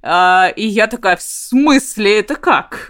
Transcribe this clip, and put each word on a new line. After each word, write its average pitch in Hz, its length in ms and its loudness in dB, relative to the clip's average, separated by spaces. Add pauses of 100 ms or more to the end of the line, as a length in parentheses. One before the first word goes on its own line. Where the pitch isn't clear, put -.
А, 180 480 4
и 214 120 -4
я 214 180 2
такая: 208 300 -2
«В - 80 -16
смысле? 240 960 0
Это 208 160 -4
как?» - 540 -2